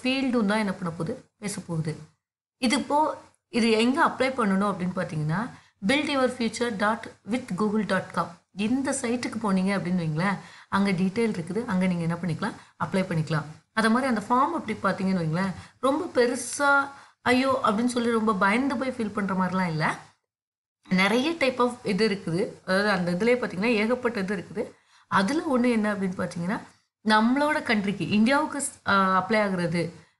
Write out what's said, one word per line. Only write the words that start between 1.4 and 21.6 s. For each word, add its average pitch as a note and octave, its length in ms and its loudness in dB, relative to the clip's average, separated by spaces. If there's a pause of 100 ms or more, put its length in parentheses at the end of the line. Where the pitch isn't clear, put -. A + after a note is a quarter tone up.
போகுது. D#3+ 360 -4 (600)
இது B3+ 220 0
போ-, D4 360 0 (340)
இது A#3 220 2
எங்க B3 360 4
apply C4 240 0
பண்ணணும் G3+ 440 0
அப்படின்னு F3+ 220 -4
பார்த்தீங்கன்னா, E3+ 540 -2 (360)
build C#4+ 220 2
your C4 340 0
future A3+ 340 -2
dot G#3+ 340 -2 (200)
with B3 140 -2 (120)
google G#3+ 280 2
dot F#3 200 -2 (100)
com E3+ 120 -2 (260)
இந்த B3+ 400 0
சைட்டுக்கு B3 500 -4
போனீங்க F#3+ 340 2
அப்படின்னு F3 280 -2
வைங்களேன், E3 320 0 (320)
அங்க G3 240 2
detail F#3+ 400 0
இருக்குது, F#3 320 -6
அங்க F#3 220 0
நீங்க F3 160 0
என்ன E3 120 -2
பண்ணிக்கலாம்? F3 400 -4 (300)
apply F#3+ 180 0
பண்ணிக்கலாம். D#3+ 420 -2 (280)
அத A3 180 2
மாதிரி B3+ 240 2
அந்த G3+ 60 -2
form C4+ 340 2
அப்படி A3 280 -6
பார்த்தீங்கன்னு F#3+ 340 0
வைங்களேன், E3+ 340 0 (300)
ரொம்ப D4 340 0
பெருசா, C#4 760 2 (340)
"ஐயோ!" B3+ 420 2
அப்படின்னு A3 220 2
சொல்லி A#3+ 240 0
ரொம்ப A3 240 2
பயந்து A#3 420 2
போய் C4 120 -4
ஃபில் A3+ 240 -4
பண்ற G3 220 -2
மாதிரிலாம் F#3 320 0
இல்ல. E3 300 -2 (920)
நிறைய G3+ 420 2
type C4 280 0
of A#3+ 160 2 (100)